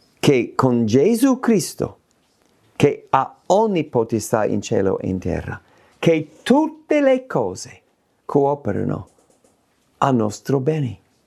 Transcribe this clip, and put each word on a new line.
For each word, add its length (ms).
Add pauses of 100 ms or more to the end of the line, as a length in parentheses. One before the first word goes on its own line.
(200)
che 360
con 300
Gesù 540
Cristo, 600 (760)
che 340
ha 260 (120)
ogni 380
potestà 580
in 180
cielo 380
e 80
in 120
terra, 420 (360)
che 340 (120)
tutte 560
le 260
cose 560 (440)
cooperano 840 (920)
a 120
nostro 480
bene, 400 (260)